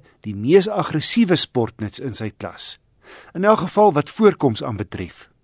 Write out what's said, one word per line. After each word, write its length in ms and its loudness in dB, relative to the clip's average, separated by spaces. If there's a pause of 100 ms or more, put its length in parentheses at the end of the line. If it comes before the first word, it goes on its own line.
(240)
die 80 -8
mees 320 2
aggressiewe 720 0
sportnuts 640 -4
in 160 -8
sy 140 -8
klas. 480 -12 (580)
In 80 -4
elk 220 2
geval 260 4
wat 160 -2
voorkoms 560 2
aanbetref. 640 -10 (160)